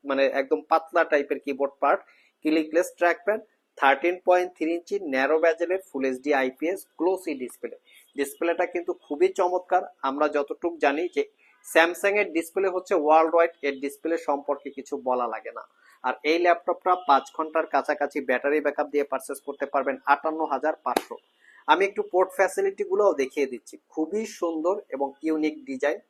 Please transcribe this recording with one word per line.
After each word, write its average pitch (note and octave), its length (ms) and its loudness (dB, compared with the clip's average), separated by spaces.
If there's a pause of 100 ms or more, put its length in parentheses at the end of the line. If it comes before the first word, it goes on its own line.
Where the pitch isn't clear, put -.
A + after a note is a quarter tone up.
মানে C3+ 160 2 (160)
একদম D3 200 -2 (100)
পাতলা D#3+ 320 2 (100)
টাইপের C#3+ 320 0
কিবোর্ড C#3 380 -4
পার্ট, D3 180 2 (420)
ক্লিকলেস D#3+ 460 0 (100)
ট্র্যাকপ্যাড, F3 420 0 (400)
থার্টিন C#3+ 360 4 (100)
পয়েন্ট F3+ 300 4
থ্রি D#3+ 200 -2
ইঞ্চি G3+ 200 -6 (160)
ন্যারো C#3 320 2
বেজেলের E3+ 440 0
ফুল C3+ 200 -4
এইচডি C3 220 -4 (120)
আইপিএস D#3 380 -4 (180)
গ্লোসি F3+ 340 -2 (100)
ডিসপ্লে। - 340 -12 (420)
ডিসপ্লেটা E3 460 -2 (100)
কিন্তু F3 180 -4 (120)
খুবই D#3 240 0 (100)
চমৎকার। F3+ 440 0 (260)
আমরা C#3+ 180 0 (100)
যতটুক D#3 380 -4 (100)
জানি D3 200 0 (120)
যে F3+ 60 0 (500)
স্যামসাং E3+ 480 4
এর F#3+ 160 0
ডিসপ্লে F#3+ 380 -2
হচ্ছে F#3 200 -2 (100)
ওয়ার্ল্ড D#3+ 300 6
ওয়াইড, E3+ 180 4 (160)
এর C3+ 60 -2 (100)
ডিসপ্লে D#3+ 320 -4 (120)
সম্পর্কে C#3+ 480 -4
কিছু C#3 180 -10 (140)
বলা B2 260 0
লাগে A2+ 240 -12
না। - 60 -16 (420)
আর B2+ 80 0 (160)
এই E3+ 140 4
ল্যাপটপটা F3 480 2 (160)
পাঁচ C#3 160 6 (120)
ঘন্টার D#3+ 380 -2
কাছাকাছি C#3+ 440 0 (100)
ব্যাটারি C#3+ 360 2
ব্যাকআপ C#3+ 300 -2
দিয়ে C#3+ 160 2
পারচেজ C3+ 360 -8
করতে C#3 260 -6
পারবেন C3+ 240 0 (180)
আটান্ন D#3 260 -2 (120)
হাজার C#3+ 220 -2 (100)
পাঁচশো। B2 320 -4 (560)
আমি F3 160 4
একটু G3+ 140 -6 (100)
পোর্ট F3+ 240 4
ফ্যাসিলিটি G3 540 0
গুলোও G3 320 2
দেখিয়ে C3 300 -2
দিচ্ছি, - 220 -16 (180)
খুবই D#3+ 300 -4 (160)
সুন্দর E3 360 -2 (200)
এবং C3+ 140 -4 (180)
ইউনিক D#3 300 0 (120)
ডিজাইন। C#3+ 300 -2 (120)